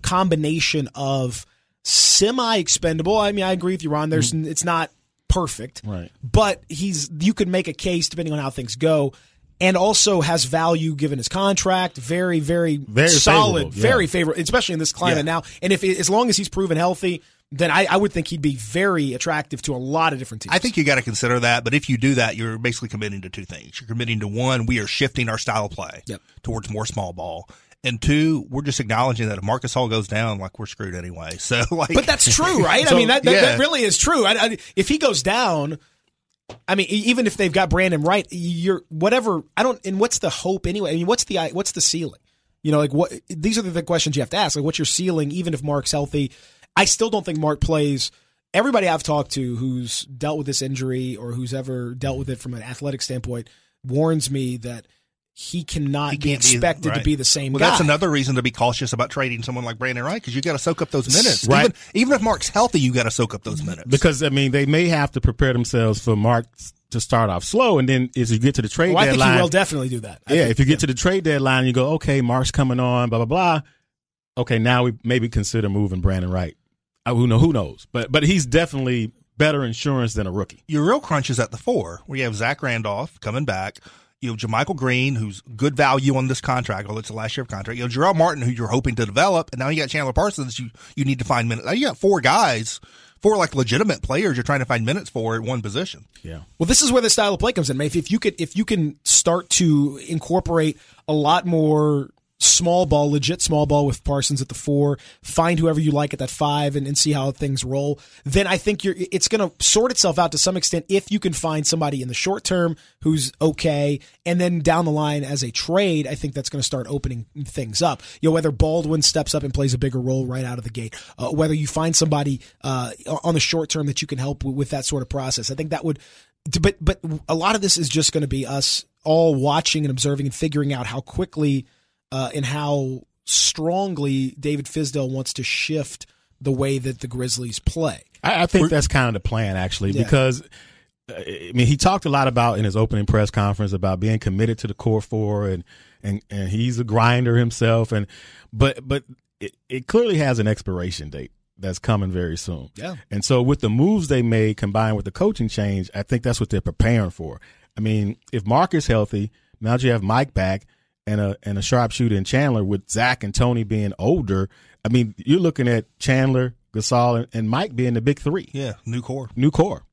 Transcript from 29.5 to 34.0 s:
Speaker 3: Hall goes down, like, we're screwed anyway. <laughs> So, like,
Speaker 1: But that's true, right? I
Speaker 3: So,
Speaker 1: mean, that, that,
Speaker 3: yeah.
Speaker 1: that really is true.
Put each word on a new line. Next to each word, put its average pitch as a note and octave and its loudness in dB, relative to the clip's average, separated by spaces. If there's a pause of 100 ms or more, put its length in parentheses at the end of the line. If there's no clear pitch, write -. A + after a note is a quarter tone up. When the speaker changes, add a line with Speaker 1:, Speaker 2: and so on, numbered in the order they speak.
Speaker 3:
Hall B2+ 0
goes A2 -2
down, G#2+ -4
like, F#2 -12
we're G#2+ -10
screwed F#2 -10
anyway. F2 -12
<laughs> - -16
So, A#2+ -2
like, E3 -2
Speaker 1:
But C4+ 2
that's - 2
true, D#4+ 2
right? B3 4
I D#4 4
Speaker 3:
So, - 6
Speaker 1:
mean, A#3 4
that, B3+ 4
that, - 6
Speaker 3:
yeah. G3 6
Speaker 1:
that A#2 4
really C#4+ 2
is G3+ 2
true. C#4+ 2